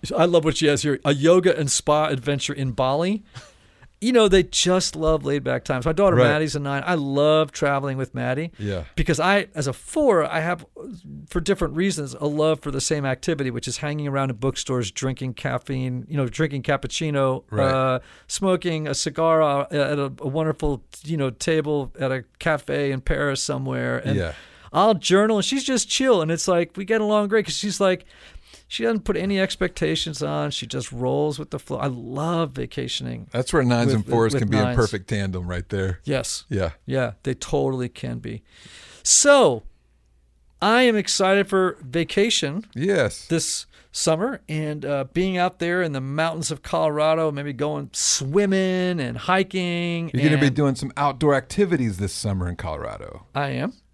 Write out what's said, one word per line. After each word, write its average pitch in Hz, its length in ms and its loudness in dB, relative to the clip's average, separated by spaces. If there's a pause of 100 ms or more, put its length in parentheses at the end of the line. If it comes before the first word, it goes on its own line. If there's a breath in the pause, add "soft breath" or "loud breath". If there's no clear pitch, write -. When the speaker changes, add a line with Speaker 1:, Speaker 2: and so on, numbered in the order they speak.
(160)
Speaker 1:
I 165 100 4
love 170 200 4
what 156 120 2
she 156 100 2
has 143 160 2
here, 147 200 0
a 143 120 2
yoga 170 420 4
and 147 140 -2
spa 151 380 2
adventure 139 440 -2
in 131 200 -4
Bali. 156 500 0 (760 loud breath)
You 226 100 2
know, 220 160 8
they 185 160 6
just - 520 0
love 156 300 2
laid 139 180 0
back 127 200 -2
times. 127 240 -2
My 160 60 0
daughter 180 240 4
Speaker 2:
Right. - 100 8
Speaker 1:
Maddie's 151 280 2
a 147 40 -2
nine. 139 260 -4
I 180 80 0
love 147 580 4
traveling 139 460 -2
with 131 160 -6
Maddie. 131 460 -4
Speaker 2:
Yeah. 98 240 -4 (120)
Speaker 1:
Because 151 240 2
I, 190 360 2
as 143 100 -4
a 131 80 -2
four, 220 580 2
I 160 100 -2
have, 170 220 -4 (640)
for - 140 -2
different 165 340 0
reasons, 151 440 -2
a 147 80 -2
love 151 320 2
for 139 100 -8
the 131 120 -4
same 147 220 -2
activity, 135 460 -2
which 120 180 -6
is 123 100 -6
hanging 147 300 -6
around 139 220 -2
in 127 60 -4
bookstores, 123 560 -2
drinking 131 440 -6
caffeine, 127 720 -6
you 151 100 -4
know, 135 100 0
drinking 139 340 -2
cappuccino, 139 880 -2
Speaker 2:
Right. 113 160 0
Speaker 1:
uh, 131 340 2 (280 loud breath)
smoking 175 600 -2
a 139 60 -2
cigar, 160 480 2
uh, 143 200 2 (100)
at 147 260 0
a, 139 220 -2
a - 80 -6
wonderful, 151 560 -2 (200)
you 156 140 -4
know, 135 140 0
table 147 680 0
at 135 120 0
a 131 140 -4 (120)
cafe 143 540 -2
in 131 100 -4
Paris 139 400 0
somewhere. 127 560 -4
And 123 200 -2
Speaker 2:
Yeah. 82 160 -2 (400 loud breath)
Speaker 1:
I'll 208 200 4
journal, 208 440 4
and 190 80 0
she's 269 180 -2
just 262 240 -2
chill, 247 340 4
and 156 80 -2
it's 165 200 -2
like, 170 260 2
we 196 80 -8
get 220 160 0
along 208 300 2
great 214 160 2
'cause - 100 -6
she's 202 240 -4
like, 185 240 2 (640 loud breath)
she - 160 -6
doesn't 226 220 0
put 196 100 0
any 190 240 0
expectations 165 840 -2
on. 147 300 -2
She 127 160 -8
just 131 240 -8
rolls 135 480 -2
with 147 120 -10
the 147 80 -6
flow. - 180 -8
I 131 100 -2
love 139 640 -4
vacationing 123 800 -8
Speaker 2:
That's 127 220 -4
where 151 100 4
nines 120 240 4
Speaker 1:
with, - 80 4
Speaker 2:
and 107 100 0
fours 113 280 2
Speaker 1:
with - 80 0
Speaker 2:
can 107 80 0
be 107 80 2
in 104 60 4
Speaker 1:
nines. 123 120 0
Speaker 2:
perfect 107 320 0
tandem 95 400 -4
right 90 220 -6
there. 95 340 -2
Speaker 1:
Yes. - 460 -4
Speaker 2:
Yeah. 92 220 0 (140)
Speaker 1:
Yeah, 127 260 -2 (120)
they 131 120 -2
totally 131 520 -2
can 120 320 -8
be. 113 220 -10 (600 loud breath)
So, 233 600 6 (1000)
I 220 200 4
am 233 160 4
excited 196 500 2
for 190 340 2
vacation 156 840 0 (100)
Speaker 2:
Yes. 147 520 0
Speaker 1:
this - 400 -2 (260 soft breath)
summer 185 560 0
and, 151 340 -4
uh, 143 300 -2
being 185 240 0
out 180 220 0
there 175 240 0
in 156 100 -2
the 135 80 -4
mountains 160 500 -4
of 147 120 -8
Colorado, 156 680 2
maybe 143 220 -6
going 143 400 -4
swimming 185 1040 0
and 120 200 -4
hiking. 175 920 -2
Speaker 2:
You're 123 100 2
gonna 151 180 4
be 143 60 4
Speaker 1:
and 123 80 2
Speaker 2:
doing 139 200 2
some 135 220 -6
outdoor 143 380 2
activities 135 600 0
this 95 160 -4
summer 95 380 -2
in 87 80 -6
Colorado. - 760 -10
Speaker 1:
I 139 180 -4
am. 135 200 -4 (220)